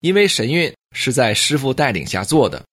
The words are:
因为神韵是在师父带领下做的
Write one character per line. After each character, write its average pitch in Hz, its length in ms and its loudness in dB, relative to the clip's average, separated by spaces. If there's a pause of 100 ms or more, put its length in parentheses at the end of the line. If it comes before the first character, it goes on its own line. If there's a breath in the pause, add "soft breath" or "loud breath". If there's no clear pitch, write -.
因 180 140 0
为 202 120 4
神 120 240 -2
韵 165 240 0 (180)
是 - 200 -4
在 117 220 2
师 143 240 0
父 135 160 -2
带 135 180 0
领 85 140 -6
下 95 180 -4
做 139 240 2
的 71 240 -8